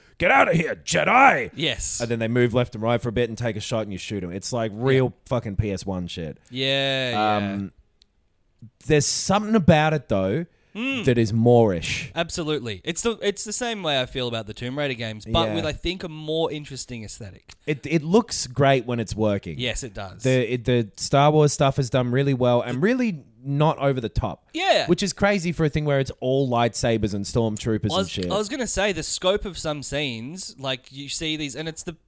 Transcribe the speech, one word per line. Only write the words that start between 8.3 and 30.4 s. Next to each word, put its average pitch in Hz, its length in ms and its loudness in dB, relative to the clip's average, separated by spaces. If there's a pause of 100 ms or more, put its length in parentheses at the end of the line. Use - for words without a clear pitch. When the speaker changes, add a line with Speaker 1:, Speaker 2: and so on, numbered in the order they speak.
Speaker 2:
yeah. 113 60 -20 (180)
Speaker 1:
there's 151 200 4
something 208 480 0
about 156 400 6
it, 147 140 -4
though, 104 380 0 (260)
Speaker 2:
Mm. 247 320 -4
Speaker 1:
that 120 140 4
is 110 140 2
Moorish. 113 800 4
Speaker 2:
Absolutely. 151 720 -4
It's - 180 -4
the, 226 200 -2
it's 202 200 -2
the 214 100 -8
same 226 300 -4
way 143 180 0
I 127 60 -2
feel 127 220 -4
about 113 180 -6
the 104 80 -10
Tomb 123 240 -8
Raider 143 160 -2
games, 110 320 -8
but 117 220 2
Speaker 1:
Yeah. 107 80 -2
Speaker 2:
with, - 100 -2
I 151 60 -2
think, 180 320 -6
a 175 40 -8
more 156 440 -2
interesting 131 500 -10
aesthetic. - 520 -16 (120)
Speaker 1:
It, 151 220 -4
it 147 160 0
looks 202 420 2
great 135 400 4
when 120 140 -2
it's 95 160 -6
working. 101 420 0
Speaker 2:
Yes, 120 240 -4
it 110 120 -12
does. 101 280 -14
Speaker 1:
The, 127 320 2
it, 120 120 -4
the 120 280 2
Star 143 380 4
Wars 151 200 6
stuff 139 280 2
is 127 100 -2
done 123 220 0
really 139 220 2
well 123 260 4
and 123 200 -4
really 220 440 0 (180)
not 143 360 2
over 135 240 0
the 110 80 -2
top. - 420 -4
Speaker 2:
Yeah. 320 340 2
Speaker 1:
Which 180 160 2
is 196 120 -2
crazy 202 360 0
for 160 140 0
a 147 60 2
thing 151 160 -2
where 143 120 2
it's 135 120 0 (100)
all 135 260 2
lightsabers 117 680 0
and 101 100 -4
stormtroopers 110 640 0
Speaker 2:
I 87 60 0
was, - 40 2
Speaker 1:
and 87 100 -4
shit. 90 200 -4
Speaker 2:
I 92 60 0
was 208 140 -2
gonna 254 160 -4
say 196 260 0
the 156 100 -6
scope 196 440 -2
of 180 100 -10
some 147 260 -6
scenes, 139 760 -6